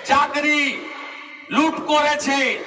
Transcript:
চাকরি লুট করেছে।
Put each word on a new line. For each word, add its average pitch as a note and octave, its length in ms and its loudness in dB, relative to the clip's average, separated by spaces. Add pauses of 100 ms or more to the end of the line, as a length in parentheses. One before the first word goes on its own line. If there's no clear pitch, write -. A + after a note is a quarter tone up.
চাকরি C#4+ 840 0 (600)
লুট D4+ 360 0
করেছে। C#4+ 800 2